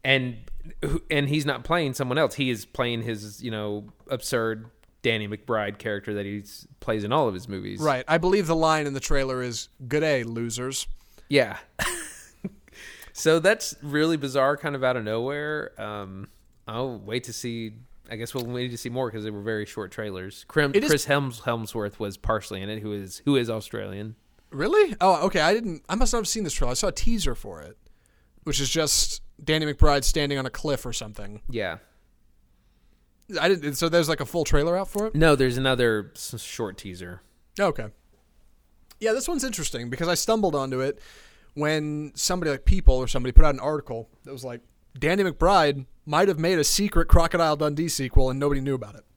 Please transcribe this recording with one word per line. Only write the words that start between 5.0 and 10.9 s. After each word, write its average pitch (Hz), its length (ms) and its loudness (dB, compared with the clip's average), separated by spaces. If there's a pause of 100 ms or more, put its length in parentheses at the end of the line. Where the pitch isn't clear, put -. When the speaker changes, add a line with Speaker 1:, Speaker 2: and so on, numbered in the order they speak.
Speaker 1:
Danny 107 260 0
McBride 104 500 -4
character 104 360 -6
that 101 120 -4
he 101 160 -8 (380)
plays 110 240 -4
in 104 80 -2
all 143 160 2
of 98 60 -4
his 92 140 -12
movies. 98 320 -10
Speaker 2:
Right. 139 280 0
I 165 100 2
believe 185 280 2
the 165 100 0
line 160 300 2
in 139 80 -6
the 135 60 -4
trailer 131 420 0
is, 120 260 -8 (180)
"Good 143 140 0
day, 147 240 2
losers." 117 640 -6 (400)